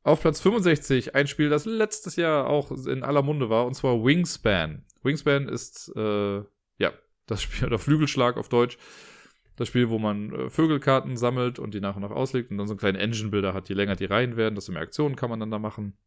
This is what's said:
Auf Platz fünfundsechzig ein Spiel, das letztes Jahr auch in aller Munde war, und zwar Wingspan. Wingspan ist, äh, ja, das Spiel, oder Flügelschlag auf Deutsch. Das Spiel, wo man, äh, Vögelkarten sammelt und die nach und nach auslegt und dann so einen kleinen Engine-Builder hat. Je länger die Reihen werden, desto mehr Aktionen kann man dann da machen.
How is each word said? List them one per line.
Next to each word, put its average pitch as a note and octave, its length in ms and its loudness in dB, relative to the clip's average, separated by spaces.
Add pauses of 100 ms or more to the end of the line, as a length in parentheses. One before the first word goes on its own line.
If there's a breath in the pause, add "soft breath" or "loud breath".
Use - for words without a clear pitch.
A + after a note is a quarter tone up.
Auf D#3 200 4
Platz D#3 180 2
fünfundsechzig F3 720 2
ein C#3+ 140 4
Spiel, D3 220 0
das D3 160 0
letztes G#3+ 500 -2
Jahr D#3 320 2
auch C#3+ 240 0
in C3 320 -4
aller C#3 180 2
Munde C#3 280 -2
war, A2+ 160 4
und B2 80 -4
zwar B2 280 2
Wingspan. A2 840 2 (180)
Wingspan C#3+ 460 0
ist, - 440 -10
äh, G#2 440 -2 (400)
ja, - 160 0 (340)
das - 140 -4
Spiel, - 260 -2
oder A#2 100 0
Flügelschlag C#3 600 2
auf G#2+ 100 -6
Deutsch. A#2+ 300 2 (800 loud breath)
Das A#2+ 100 -2
Spiel, B2 220 4
wo A2 100 0
man, G#2 340 -4
äh, B2+ 160 -4
Vögelkarten C3+ 680 2
sammelt B2 420 0
und G#2 140 -8
die G2+ 80 -6
nach G2 160 -4
und G2 40 -8
nach G2+ 100 -8
auslegt B2+ 380 -2
und G2+ 80 -6
dann G2+ 80 -4
so G#2+ 80 -6
einen G2 60 -8
kleinen G2 180 2
Engine-Builder G#2 560 -2
hat. F#2+ 140 -6
Je G2 80 -4
länger G2+ 220 0
die F#2+ 80 -2
Reihen A2+ 320 0
werden, A2 180 0
desto F#2+ 160 -10
mehr D#2+ 100 -6
Aktionen C#3+ 360 -2
kann A#2+ 120 -4
man A2+ 120 -6
dann A2 100 -6
da G#2+ 80 -4
machen. G#2 480 -8